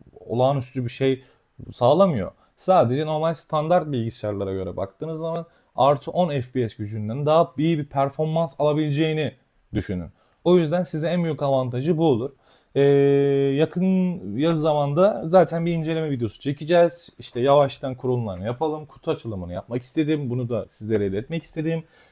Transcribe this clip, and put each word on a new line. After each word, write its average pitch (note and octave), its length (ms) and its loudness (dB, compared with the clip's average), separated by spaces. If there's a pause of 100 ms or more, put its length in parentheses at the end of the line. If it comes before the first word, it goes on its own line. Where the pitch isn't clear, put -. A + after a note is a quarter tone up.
(200)
olağanüstü B2+ 640 -2
bir A#2+ 60 -6
şey C3 340 -2 (500)
sağlamıyor. C3+ 580 2 (260)
Sadece D3+ 480 2
normal D#3 280 -2
standart D#3 580 0
bilgisayarlara G#2+ 600 -4
göre F#2 240 -6
baktığınız D#3 440 -8
zaman E3 260 -6 (300)
artı C3+ 340 2
on F3+ 180 0 (120)
F B2 120 -8
P B2 160 0
S G#2 100 -12
gücünden A2 480 -6
daha D#3+ 320 4
iyi D#3+ 200 0
bir D3 60 -6
performans D#3 720 -2
alabileceğini D3+ 760 0 (420)
düşünün. F#2 340 -4 (360)
O F3 140 6
yüzden E3+ 240 0
size D#3+ 260 -6
en F3 160 0
büyük D#3 180 -4
avantajı C3+ 560 0
bu E3 80 4
olur. C3 240 2 (440)
Ee, C#3 60 2 (760)
yakın D#3+ 280 0 (520)
yaz D#3 240 0
zamanda D3+ 640 2
zaten E3+ 400 4
bir E3+ 60 0
inceleme D#3+ 380 -2
videosu A#2+ 300 -4
çekeceğiz. E3 680 0 (100)
İşte - 220 -10
yavaştan C#3 540 2
kurulumlarını A#2+ 500 -4
yapalım. D3+ 420 -4
Kutu - 240 -8
açılımını G2 420 -8
yapmak A2 300 -6
istedim. D3 480 -2
Bunu B2 180 -4
da G#2+ 220 -4
sizlere G#2 360 -2
iletmek A2+ 360 -4
istedim. D#3+ 420 -6 (280)